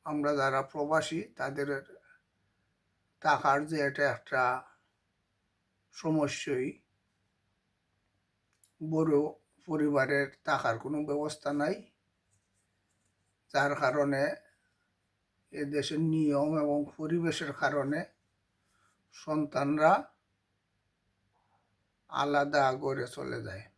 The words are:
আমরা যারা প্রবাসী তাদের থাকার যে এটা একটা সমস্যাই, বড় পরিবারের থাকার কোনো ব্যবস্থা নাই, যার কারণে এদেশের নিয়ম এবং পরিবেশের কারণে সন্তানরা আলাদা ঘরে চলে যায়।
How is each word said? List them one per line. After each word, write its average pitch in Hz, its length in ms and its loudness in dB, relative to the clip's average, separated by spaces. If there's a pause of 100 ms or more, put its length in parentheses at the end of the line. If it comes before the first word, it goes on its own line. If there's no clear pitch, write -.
আমরা 147 240 0 (100)
যারা 135 200 2 (120)
প্রবাসী 156 480 0 (180)
তাদের 139 300 -4 (1500)
থাকার 143 360 2 (120)
যে 160 60 -2 (120)
এটা 143 160 -2 (100)
একটা 131 280 -2 (1500)
সমস্যাই, 143 760 -2 (2250)
বড় 160 200 4 (540)
পরিবারের 143 580 2 (200)
থাকার 131 380 0
কোনো 147 140 -4 (100)
ব্যবস্থা 147 420 -4 (100)
নাই, 160 140 0 (1800)
যার 143 180 2 (100)
কারণে 143 400 2 (1300)
এদেশের 147 480 -2 (120)
নিয়ম 151 380 2 (120)
এবং 147 160 2 (200)
পরিবেশের 160 600 -2
কারণে 143 400 0 (1200)
সন্তানরা 151 680 2 (2250)
আলাদা 143 540 2 (180)
ঘরে 135 240 -4 (100)
চলে 127 300 -8
যায়। 98 180 -12 (140)